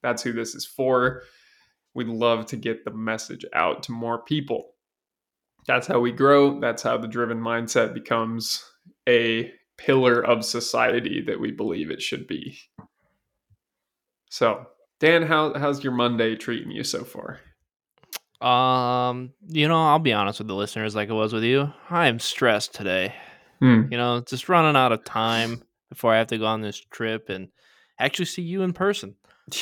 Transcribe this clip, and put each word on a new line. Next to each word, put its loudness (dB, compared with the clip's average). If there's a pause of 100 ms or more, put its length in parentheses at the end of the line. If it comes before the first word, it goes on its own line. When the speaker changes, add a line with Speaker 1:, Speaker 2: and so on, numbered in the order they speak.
Speaker 1:
That's -2
who -4
this -6
is -12
for. 0 (720)
We'd -6
love 2
to -10
get -6
the -8
message -8 (100)
out 0
to -12
more -6
people. -4 (880)
That's 0
how 2
we 0
grow. 6
That's -2
how 0
the -8
driven -4
mindset -2
becomes -4 (460)
a 2 (260)
pillar 4
of 2
society -2
that -4
we -4
believe -4
it -8
should -8
be. -10 (1700)
So, 0 (340)
Dan, 6
how, 2
how's -2
your -2
Monday 2
treating -8
you -8
so -6
far? -14 (1080)
Speaker 2:
Um, 2 (140)
you 0
know, 4
I'll 6
be 2
honest 0
with -8
the -4
listeners -4
like -2
it -2
was 0
with -2
you. 2 (180)
I 2
am 0
stressed 0
today. -2 (460)
Speaker 1:
Hmm. 6
Speaker 2:
You -4
know, 0
just -10
running 6
out 6
of -2
time -2 (280)
before 0
I 6
have 2
to -4
go -2
on -2
this -10
trip -6
and -8 (500)
actually -2
see -8
you -4
in -2
person. -4 (460)